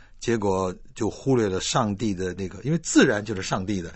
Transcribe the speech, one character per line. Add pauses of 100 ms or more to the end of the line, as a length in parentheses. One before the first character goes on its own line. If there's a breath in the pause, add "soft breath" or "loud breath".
(200 soft breath)
结
果 (200)
就
忽
略
了
上
帝
的
那
个，
因
为
自
然
就
是
上
帝
的，